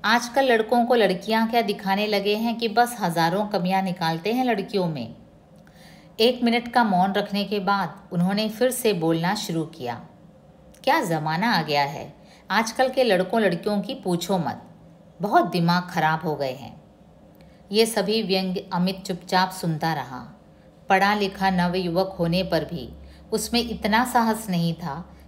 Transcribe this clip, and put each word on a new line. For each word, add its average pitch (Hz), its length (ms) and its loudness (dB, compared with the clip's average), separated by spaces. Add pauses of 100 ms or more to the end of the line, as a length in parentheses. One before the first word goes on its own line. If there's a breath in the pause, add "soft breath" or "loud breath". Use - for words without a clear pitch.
आजकल 240 400 2
लड़कों 233 400 4
को 247 100 4
लड़कियां 220 540 2
क्या 233 140 2
दिखाने 202 440 -2
लगे 208 300 0
हैं 226 220 -2
कि 233 100 -2
बस 233 320 2
हज़ारों 170 460 0
कमियां 190 360 0
निकालते 170 500 -2
हैं 254 120 0
लड़कियों 196 420 -2
में।" 127 280 -6 (1040 loud breath)
एक 240 220 4
मिनट 233 300 0
का 240 120 4
मौन 190 280 2
रखने 202 320 -2
के 208 140 -4
बाद 190 540 -2
उन्होंने 202 360 0
फिर 247 220 0
से 226 220 0
बोलना 165 420 0
शुरू 165 300 -4
किया। 120 420 -10 (760)
"क्या 285 200 2
ज़माना 165 480 0
आ 170 100 2
गया 147 200 0
है, 139 320 -6 (360 loud breath)
आजकल 226 380 0
के 262 160 2
लड़कों 185 360 2
लड़कियों 202 400 0
की 262 140 -8
पूछो 180 440 -2
मत, 131 240 -6 (600)
बहुत 220 280 2
दिमाग 175 400 0
ख़राब 160 340 0
हो 151 120 -2
गए 135 160 -4
हैं।" - 280 -16 (920 loud breath)
ये 220 140 4
सभी 214 360 0
व्यंग्य 185 500 -2
अमित 180 340 0
चुपचाप 185 440 0
सुनता 160 420 -2
रहा। 127 480 -10 (480 loud breath)
पढ़ा 196 260 4
लिखा 196 360 0
नवयुवक 180 680 0
होने 175 240 0
पर 160 220 0
भी 143 300 -10 (380 loud breath)
उसमें 233 380 -2
इतना 214 340 2
साहस 226 460 0
नहीं 170 240 0
था 165 420 -10 (120)